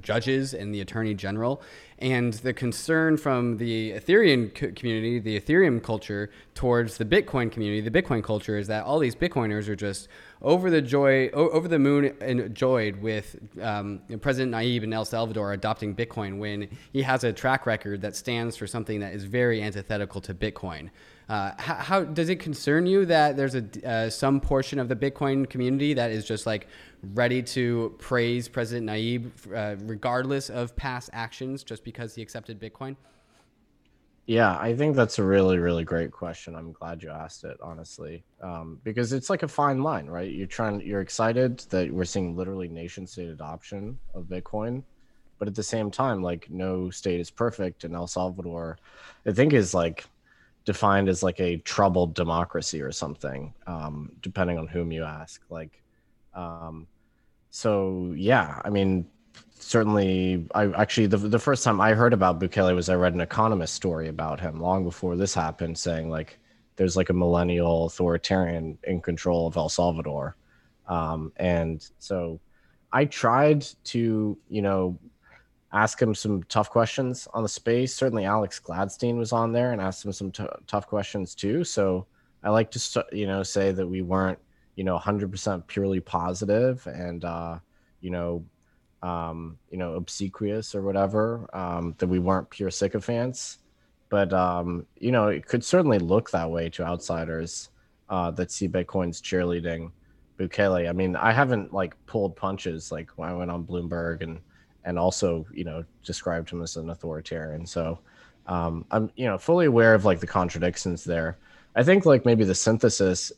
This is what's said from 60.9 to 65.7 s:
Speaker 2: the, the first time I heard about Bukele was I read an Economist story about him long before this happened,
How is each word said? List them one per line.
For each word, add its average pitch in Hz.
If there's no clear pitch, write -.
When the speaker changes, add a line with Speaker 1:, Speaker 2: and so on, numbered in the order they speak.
Speaker 2:
the, 101
the 104
first 139
time 107
I 110
heard 120
about 92
Bukele 90
was 87
I 92
read 90
an 87
Economist 98
story 80
about 78
him 80
long 92
before 87
this 98
happened, 80